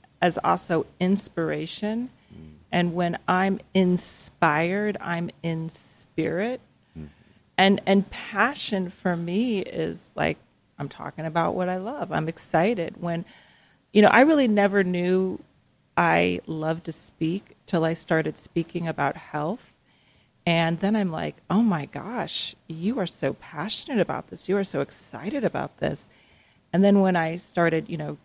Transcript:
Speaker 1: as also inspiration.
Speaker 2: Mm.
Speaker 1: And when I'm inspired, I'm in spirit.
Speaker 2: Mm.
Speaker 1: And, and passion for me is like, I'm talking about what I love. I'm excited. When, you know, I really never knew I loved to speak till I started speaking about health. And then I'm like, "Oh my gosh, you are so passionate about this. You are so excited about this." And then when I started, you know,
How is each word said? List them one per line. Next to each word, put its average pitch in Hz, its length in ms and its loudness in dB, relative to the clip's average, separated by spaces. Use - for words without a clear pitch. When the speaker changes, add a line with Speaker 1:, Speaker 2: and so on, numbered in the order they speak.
Speaker 1:
as 170 240 2
also 170 400 0
inspiration. 185 1080 -2
Speaker 2:
Mm. 78 160 -20
Speaker 1:
And 175 220 2
when 175 220 -2
I'm 190 340 0
inspired, 180 1300 0
I'm 170 300 -6
in 160 280 -4
spirit. 190 920 -6
Speaker 2:
Mm. 76 100 -14
Speaker 1:
And, 196 300 6
and 196 240 4
passion 202 800 -2
for 180 260 -2
me 190 440 -2
is 165 560 -6
like, 156 200 0
I'm 143 120 -6
talking 151 340 -10
about 165 300 0
what 180 160 -2
I 185 80 -4
love. 190 340 -8
I'm 160 160 -2
excited. 175 720 -2
When, 170 240 -4
you 208 100 10
know, 202 60 12
I 240 140 10
really 294 260 6
never 202 360 4
knew 180 540 0
I 170 500 2
loved 160 400 -4
to 165 60 -8
speak - 640 -6
till 165 200 0
I 165 100 2
started 156 420 0
speaking 170 520 -6
about 147 280 -2
health. - 600 -8
And 165 340 2
then 202 160 0
I'm 196 160 0
like, 156 260 -6
"Oh 208 120 4
my 175 240 0
gosh, - 680 -8
you 185 320 -4
are 175 60 -2
so - 260 -4
passionate 214 680 -6
about - 280 -4
this. - 200 -12
You 190 100 0
are 196 60 0
so 143 160 -4
excited 202 600 -8
about - 360 -4
this." - 300 -6
And 185 120 4
then 202 160 6
when 190 160 4
I 165 200 -2
started, 165 520 0
you 165 80 -6
know, 147 280 -8